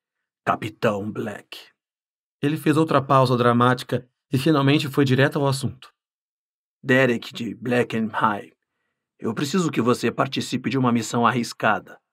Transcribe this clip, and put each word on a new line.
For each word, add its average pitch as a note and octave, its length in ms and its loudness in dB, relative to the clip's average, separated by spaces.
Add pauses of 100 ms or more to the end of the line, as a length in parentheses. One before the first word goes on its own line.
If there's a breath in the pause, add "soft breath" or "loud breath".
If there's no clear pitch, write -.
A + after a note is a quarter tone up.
(440)
Capitão G#2+ 680 -2
Black." G#2+ 480 -12 (840)
Ele D3 160 -2
fez D3 180 2
outra D#3 240 2
pausa C3 360 4
dramática A#2+ 680 2 (240)
e C#3 60 -2
finalmente C#3+ 520 2
foi C#3+ 160 2
direto C#3 340 2
ao C#3 100 2
assunto. C3 420 -6 (920)
"Derek B2+ 500 2
de - 220 -8
Blackenhigh, A2+ 960 -2 (680)
eu A2+ 140 -6
preciso D3+ 380 -2
que B2+ 100 -4
você A#2 320 0
participe B2+ 560 -4
de A#2 80 -2
uma B2+ 160 2
missão A#2 340 0
arriscada. A2+ 720 -2 (140)